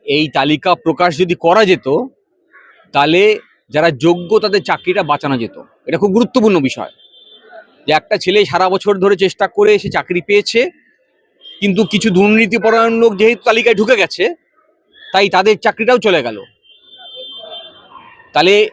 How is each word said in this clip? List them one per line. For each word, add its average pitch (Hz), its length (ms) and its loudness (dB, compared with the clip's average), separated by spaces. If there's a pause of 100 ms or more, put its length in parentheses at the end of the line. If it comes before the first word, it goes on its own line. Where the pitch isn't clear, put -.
এই 151 300 -2
তালিকা 147 420 0
প্রকাশ 165 420 -2
যদি 175 180 -2
করা 185 300 2
যেত, 170 400 0 (880)
তাহলে 180 460 2 (300)
যারা 156 220 0
যোগ্য, 175 480 0
তাদের 202 240 -2
চাকরিটা 185 400 -4
বাঁচানো 143 340 -2
যেত। 113 260 -10 (220)
এটা 160 120 -6
খুব 190 140 0
গুরুত্বপূর্ণ 214 480 2
বিষয় 127 300 -6 (960)
যে 151 60 2
একটা 156 240 -2
ছেলে 196 280 0
সারা 175 240 0
বছর 196 280 -2
ধরে 196 180 2
চেষ্টা 190 320 -2
করে 208 320 2
সে 202 100 -8
চাকরি 175 320 -4
পেয়েছে, 208 480 0 (920)
কিন্তু 202 260 0
কিছু 214 240 -2
দুর্নীতিপরায়ণ 226 840 2
লোক 226 240 2
যেহেতু 220 280 2
তালিকায় 226 300 2
ঢুকে 214 200 2
গেছে, 269 400 -2 (760)
তাই 202 160 0
তাদের 202 280 2
চাকরিটাও 220 400 0
চলে 180 260 0
গেল। 107 200 -10 (1900)
তাহলে 196 400 2